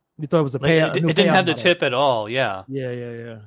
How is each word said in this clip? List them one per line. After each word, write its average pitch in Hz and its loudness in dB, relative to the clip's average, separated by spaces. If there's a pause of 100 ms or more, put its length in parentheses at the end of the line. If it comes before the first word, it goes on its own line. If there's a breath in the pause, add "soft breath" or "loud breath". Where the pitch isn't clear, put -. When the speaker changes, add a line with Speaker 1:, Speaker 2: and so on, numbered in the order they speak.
(180)
Speaker 1:
You 156 -10
thought 165 2
it 151 2
was 135 -4
a 123 -8
Speaker 2:
like, 143 2
Speaker 1:
payout, 160 2
Speaker 2:
it, 165 0
Speaker 1:
new 165 2
Speaker 2:
it 156 0
didn't 180 4
Speaker 1:
payout - 4
Speaker 2:
have 185 4
the 160 0
Speaker 1:
model. - -4
Speaker 2:
tip 175 2
at 127 0
all. 123 2
Yeah. 110 -2
Speaker 1:
Yeah, 131 -8
yeah, 120 -10
yeah. 117 -14